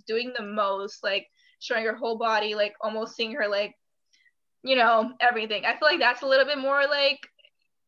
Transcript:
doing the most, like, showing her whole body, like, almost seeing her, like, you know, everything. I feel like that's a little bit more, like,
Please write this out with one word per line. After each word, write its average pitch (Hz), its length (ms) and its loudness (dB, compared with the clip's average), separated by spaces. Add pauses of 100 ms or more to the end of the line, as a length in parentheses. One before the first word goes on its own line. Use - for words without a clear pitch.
doing 240 320 -4
the 220 60 -8
most, 202 600 -4
like, 196 240 -2 (320)
showing 226 260 -4
her 220 100 -2
whole 233 220 -4
body, 214 360 0
like, 208 280 -2
almost 220 340 -6
seeing 226 180 -4
her, 220 140 -2
like, 202 280 -2 (880)
you 262 120 2
know, 233 460 4
everything. 220 440 0
I 240 120 0
feel 302 120 4
like 330 100 2
that's 240 240 2
a 277 40 -4
little 262 180 6
bit 277 140 -2
more, 277 280 0
like, 285 320 2 (680)